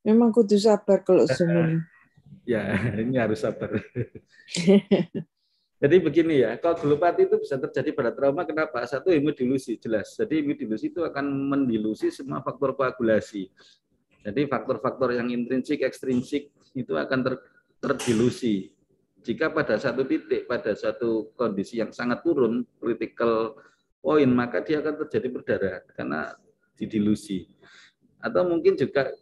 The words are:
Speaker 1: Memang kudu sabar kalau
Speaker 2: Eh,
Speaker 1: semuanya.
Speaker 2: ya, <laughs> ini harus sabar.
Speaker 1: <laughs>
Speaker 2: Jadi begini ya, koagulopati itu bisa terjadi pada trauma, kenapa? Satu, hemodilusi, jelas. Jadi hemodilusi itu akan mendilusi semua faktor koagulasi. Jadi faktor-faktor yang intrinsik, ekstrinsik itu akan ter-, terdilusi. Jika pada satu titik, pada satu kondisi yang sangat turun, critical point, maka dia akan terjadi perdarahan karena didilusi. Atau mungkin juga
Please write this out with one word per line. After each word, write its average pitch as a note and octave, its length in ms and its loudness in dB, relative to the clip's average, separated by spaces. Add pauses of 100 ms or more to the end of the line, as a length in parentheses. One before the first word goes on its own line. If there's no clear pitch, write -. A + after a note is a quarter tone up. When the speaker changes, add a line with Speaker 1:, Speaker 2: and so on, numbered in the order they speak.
Speaker 1:
Memang A3+ 320 6
kudu G#3 240 4
sabar G3+ 480 4
kalau F3 240 6
Speaker 2:
Eh, C3 80 0
Speaker 1:
semuanya. E3 480 2 (560)
Speaker 2:
ya, G#2 400 -2
<laughs> A2 240 -2
ini B2+ 160 0
harus A2 240 -2
sabar. G#2+ 320 -4
Speaker 1:
<laughs> - 0 - (2000)
Speaker 2:
Jadi C#3+ 240 4
begini D#3+ 400 2
ya, A2+ 160 2
koagulopati E3+ 720 2
itu G#3+ 80 2
bisa - 240 -4
terjadi D3 320 -4
pada B2+ 160 0
trauma, C#3 400 0
kenapa? D3+ 400 -2
Satu, C#3+ 240 0
hemodilusi, C3 640 0
jelas. A2 400 -4
Jadi A#2+ 240 -2
hemodilusi C#3 480 -4
itu E3 160 -4
akan C#3 160 -6 (320)
mendilusi A2+ 560 0
semua C#3+ 320 -8
faktor C3 320 -4
koagulasi. A2 800 -2 (760)
Jadi G#2+ 160 -2
faktor-faktor B2 720 -2
yang A#2+ 160 -4
intrinsik, B2+ 560 -2
ekstrinsik C3 640 -4 (240)
itu C3+ 220 -6
akan C3+ 260 -2
ter-, - 180 -4 (380)
terdilusi. A#2 960 0 (480)
Jika C3+ 300 -2
pada C#3 260 0
satu B2 240 -2
titik, C3 480 -2
pada A2 240 -2
satu A2+ 640 -4
kondisi G#2+ 400 -4
yang G#2+ 160 -6
sangat A#2+ 320 -4
turun, B2 480 2
critical A2+ 800 -2 (480)
point, D3+ 240 4
maka B2 320 2
dia D3+ 240 -2
akan D3+ 220 -4
terjadi B2 260 -4
perdarahan G2 520 -4 (120)
karena C#2 400 -6 (400)
didilusi. G#2 720 -2 (720)
Atau A#2+ 300 0
mungkin E3+ 260 2
juga C3+ 460 -2